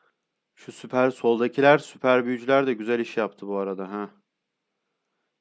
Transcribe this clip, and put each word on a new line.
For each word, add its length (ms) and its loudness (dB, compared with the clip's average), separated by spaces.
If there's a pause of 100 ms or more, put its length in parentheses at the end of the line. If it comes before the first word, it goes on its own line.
(560)
Şu 160 -20
süper, 380 0
soldakiler, 680 2
süper 480 0
büyücüler 420 0
de 60 0
güzel 260 -2
iş 180 -6
yaptı 300 -6
bu 100 -4
arada, 340 -6
ha. 180 -8 (1300)